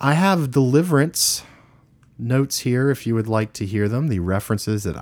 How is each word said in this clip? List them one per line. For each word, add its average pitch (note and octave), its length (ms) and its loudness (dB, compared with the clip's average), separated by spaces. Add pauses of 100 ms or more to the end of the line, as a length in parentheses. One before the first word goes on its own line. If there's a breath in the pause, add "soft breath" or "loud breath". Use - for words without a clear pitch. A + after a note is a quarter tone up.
I C#3 140 2
have E3+ 360 2
Deliverance C#3+ 920 2 (760 soft breath)
notes C3 420 -2
here C3 300 0
if - 160 -4
you A#2 100 0
would A2 100 0
like A2 280 0
to G#2 120 -6
hear G#2 220 0
them, B2+ 200 -2
the G2+ 120 0
references G#2 640 -2
that E2+ 180 -4